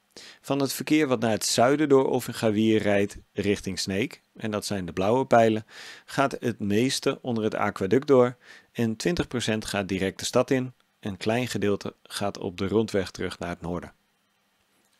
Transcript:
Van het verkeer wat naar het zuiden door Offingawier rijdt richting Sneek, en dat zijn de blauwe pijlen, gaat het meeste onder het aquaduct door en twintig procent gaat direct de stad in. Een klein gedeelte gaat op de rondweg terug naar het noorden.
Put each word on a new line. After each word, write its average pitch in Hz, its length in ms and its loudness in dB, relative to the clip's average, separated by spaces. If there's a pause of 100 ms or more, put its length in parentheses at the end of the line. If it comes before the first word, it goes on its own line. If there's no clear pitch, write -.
(400)
Van 139 200 -4
het 135 120 -2
verkeer 151 340 2
wat 123 140 0
naar 117 100 2
het 104 160 0
zuiden 143 420 4
door 135 200 6
Offingawier 110 760 2
rijdt 101 360 0 (140)
richting 98 460 -2
Sneek, 101 440 -6 (140)
en 110 140 -8
dat 104 160 -4
zijn 95 200 -6
de 85 60 -10
blauwe 117 340 0
pijlen, 113 400 4 (380)
gaat - 360 -2
het 113 180 -4
meeste 120 640 0
onder 113 220 -4
het 104 100 -2
aquaduct 104 520 0
door 127 300 6 (360)
en 110 240 -2
twintig 165 320 -2
procent 110 360 -2
gaat 98 240 -4
direct 95 300 -2
de - 60 -10
stad - 260 0
in. 127 220 0 (280)
Een 101 160 -8
klein 117 320 -2
gedeelte 101 540 -2
gaat - 360 -6
op 90 180 -8
de 95 120 -4
rondweg 101 420 0
terug - 280 -8
naar 87 100 -8
het 87 120 -8
noorden. 85 320 -8 (1080)